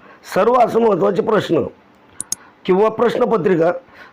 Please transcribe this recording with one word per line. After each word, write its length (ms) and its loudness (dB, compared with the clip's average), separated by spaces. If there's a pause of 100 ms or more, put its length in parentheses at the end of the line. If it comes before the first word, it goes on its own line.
(360)
सर्व 200 2
असं 260 2
महत्त्वाचे 400 2
प्रश्न 420 -2 (1000)
किंवा 260 2
प्रश्नपत्रिका 800 0 (420)